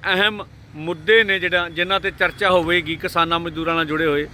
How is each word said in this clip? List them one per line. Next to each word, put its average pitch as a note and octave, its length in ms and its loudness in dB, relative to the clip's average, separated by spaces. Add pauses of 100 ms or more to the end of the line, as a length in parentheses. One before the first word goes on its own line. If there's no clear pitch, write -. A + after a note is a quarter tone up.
(140)
ਅਹਿਮ G3+ 300 0 (320)
ਮੁੱਦੇ E3+ 480 2
ਨੇ G3 160 0
ਜਿਹੜਾ, F3 300 0
ਜਿਨ੍ਹਾਂ F3 300 0
ਤੇ F#3+ 120 -2
ਚਰਚਾ F#3 380 0
ਹੋਵੇਗੀ E3+ 460 2
ਕਿਸਾਨਾਂ E3+ 440 -2
ਮਜ਼ਦੂਰਾਂ E3 360 -4
ਨਾਲ E3 100 0
ਜੁੜੇ D#3 200 -2
ਹੋਏ। D3 280 0